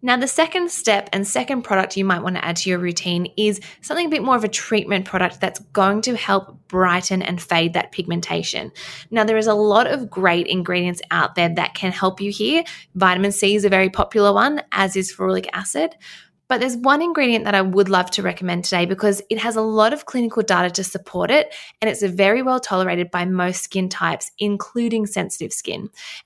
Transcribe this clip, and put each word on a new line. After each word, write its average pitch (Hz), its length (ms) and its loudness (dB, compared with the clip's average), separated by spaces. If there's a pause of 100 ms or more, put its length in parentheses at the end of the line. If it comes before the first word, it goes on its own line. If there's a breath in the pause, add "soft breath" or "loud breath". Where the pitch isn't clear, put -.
Now, 247 160 2
the 254 100 0
second 339 420 0
step - 440 0
and 196 120 -2
second 247 380 -2
product 190 340 0
you 190 80 0
might 180 160 0
want 180 140 -2
to - 100 -4
add 170 120 -4
to - 120 -2
your 180 80 2
routine 175 600 -2
is 208 220 2 (220 loud breath)
something 339 240 -2
a 311 40 -2
bit 294 120 0
more 254 140 2
of 226 80 0
a 214 40 0
treatment 202 580 -2
product 185 360 -2
that's 190 160 -2 (160)
going 202 280 4
to 247 140 -2
help - 520 -2
brighten 185 560 2
and 175 180 -4
fade 170 320 0
that - 180 -2
pigmentation. 170 800 -4 (380 loud breath)
Now, 220 140 2
there 220 140 2
is 220 100 2
a 214 80 4
lot 214 320 4
of 262 200 -4
great 180 380 0
ingredients 180 640 -2
out 170 240 0
there 170 220 2
that - 180 -2
can 185 180 -4
help 185 300 -2
you 202 80 -4
here. 240 340 0 (300 loud breath)
Vitamin 185 380 2
C 196 240 2
is 202 100 2
a 202 40 4
very 190 200 4
popular 202 420 2
one, 202 300 2 (100)
as 190 240 0
is 190 160 -2
ferulic 185 420 -2
acid. 190 420 -4 (520 loud breath)
But 247 120 0
there's 240 180 -2
one 277 240 2
ingredient 285 440 2
that 202 100 2
I 190 80 4
would 190 260 4
love 185 220 2
to 202 100 -4
recommend 180 440 -4
today 175 200 2
because 196 340 0 (120)
it 220 80 -2
has 226 160 -2
a 220 80 0
lot 220 300 4
of 294 120 -8
clinical 233 380 0
data 180 320 2
to 190 80 -4
support 185 480 -4
it, 294 200 4 (300 loud breath)
and 220 80 0
it's 202 140 -4
very 196 400 2
well 254 160 0
tolerated 185 500 -2
by 175 160 -2
most 180 380 -2
skin 185 260 -2
types, - 480 -4
including 214 720 -2
sensitive - 440 -6
skin. - 380 -8 (360 loud breath)